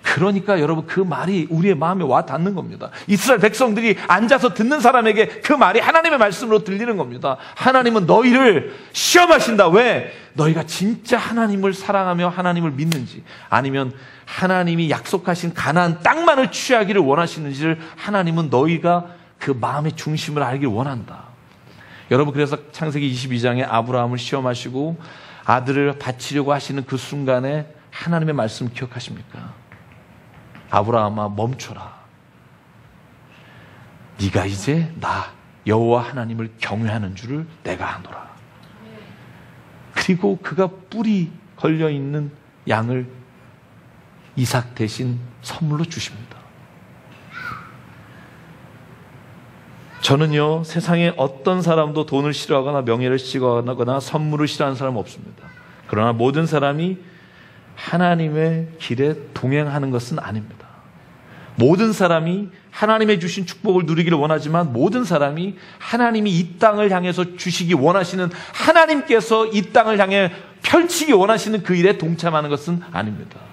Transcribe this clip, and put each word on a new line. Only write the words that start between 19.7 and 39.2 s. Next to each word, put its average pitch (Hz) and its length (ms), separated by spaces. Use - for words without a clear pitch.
중심을 156 480
알길 139 280
원한다. 120 540
여러분, 139 220
그래서 147 240
창세기 147 380
이십이 127 320
장에 123 220
아브라함을 120 560
시험하시고 131 800
아들을 139 560
바치려고 135 540
하시는 135 320
그 135 100
순간에 135 680
하나님의 160 440
말씀 120 360
기억하십니까? - 840
"아브라함아, 104 600
멈춰라. 110 680
네가 98 260
이제 139 540
나 - 280
여호와 117 380
하나님을 113 560
경외하는 107 560
줄을 139 320
내가 - 320
아노라." - 320